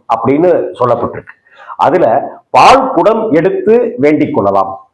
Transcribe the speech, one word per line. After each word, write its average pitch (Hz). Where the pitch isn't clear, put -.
அப்படின்னு 139
சொல்லப்பட்டிருக்கு. -
அதுல 147
பால் 247
குடம் 208
எடுத்து 220
வேண்டிக் 143
கொள்ளலாம் 98